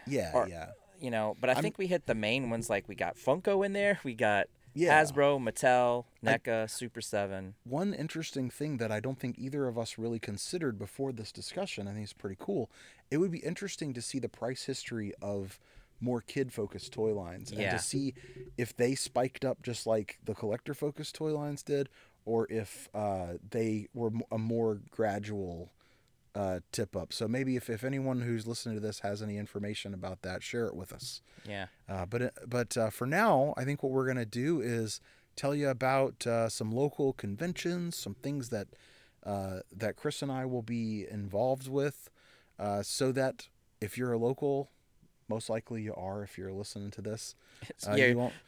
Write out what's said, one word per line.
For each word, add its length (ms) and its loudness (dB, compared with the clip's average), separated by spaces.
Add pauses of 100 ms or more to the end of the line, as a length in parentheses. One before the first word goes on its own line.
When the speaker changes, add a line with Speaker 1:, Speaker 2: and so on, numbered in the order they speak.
Speaker 1:
Yeah, 280 0
Speaker 2:
or, 140 4
Speaker 1:
yeah. 240 -8 (280)
Speaker 2:
you 100 -4
know, 300 0
but 80 4
I 60 8
Speaker 1:
I'm 80 4
Speaker 2:
think 160 -2
we 80 0
hit 200 0
the 80 2
main 360 2
ones. 180 -2
Like, 180 0
we 80 -10
got 220 -2
Funko 480 2
in 80 0
there, 320 2
we 100 -4
got 340 4 (260)
Speaker 1:
Yeah. 280 8
Speaker 2:
Hasbro, 400 6
Mattel, 640 6 (180)
Speaker 1:
I 140 6
Speaker 2:
neca, 320 0
Super 320 -8
seven. 540 -2 (100)
Speaker 1:
One 300 0
interesting 560 -4
thing 260 -4
that 160 0
I 80 0
don't 180 -2
think 200 -4
either 280 -2
of 120 0
us 180 -2
really 220 -2
considered 600 -2
before 340 -4
this 200 -8
discussion, 560 -6
I 40 -6
think 120 -6
it's 80 -10
pretty 260 -8
cool. 320 -2 (400)
It 60 2
would 140 4
be 80 -4
interesting 560 -4
to 80 -6
see 160 -6
the 100 0
price 360 -4
history 580 -4
of 360 -4 (400)
more 220 0
kid-focused 720 -4
toy 220 2
lines 360 -6
and 120 -6
Speaker 2:
Yeah. 100 2
Speaker 1:
to 60 0
see 340 -2 (460)
if 180 -2
they 180 4
spiked 520 0
up 160 -2
just 240 -6
like 360 2
the 120 -4
collector-focused 800 -4
toy 200 -2
lines 280 -4
did, 260 0 (380)
or 260 2
if, 400 -4
uh, 460 -2 (100)
they 460 0
were 140 0
m-, 120 0 (100)
a 60 0
more 540 2
gradual, 840 -2 (640)
uh, 260 0 (100)
tip 240 -4
up. 200 -4
So 120 -2
maybe 300 2
if, 140 -4
if 120 -4
anyone 380 0
who's 260 0
listening 280 -4
to 60 -2
this 200 -2
has 220 -2
any 160 -4
information 560 -6
about 260 -8
that, 220 -6
share 240 -2
it 100 -4
with 160 -10
us. 300 -12 (260)
Speaker 2:
Yeah. 200 -6 (200)
Speaker 1:
Uh, 160 -4
but, 160 -2
uh, 100 0 (160)
but, 300 -2
uh, 140 2
for 160 -4
now, 500 4
I 80 -2
think 180 -2
what 80 0
we're 160 2
gonna 200 0
do 340 0
is 400 0 (340)
tell 200 0
you 160 2
about, 560 2
uh, 240 4
some 220 -2
local 420 2
conventions, 800 -2
some 200 -6
things 340 -4
that, 180 -2 (560)
uh, 360 -2 (140)
that 220 -2
Chris 240 -2
and 100 -2
I 140 -2
will 160 -2
be 480 -2
involved 600 0
with, 420 -2 (480)
uh, 240 0
so 300 0
that 360 -2 (320)
if 160 -4
you're 160 0
a 60 4
local, 520 2 (580)
most 220 -2
likely 320 -2
you 120 -4
are 280 -4
if 160 -12
you're 140 -6
listening 400 -6
to 100 -12
this, 320 -6 (280)
Speaker 2:
It's, 260 -8
Speaker 1:
uh, 80 2
Speaker 2:
yeah, 100 8
Speaker 1:
you 120 6
won't, 160 0 (140)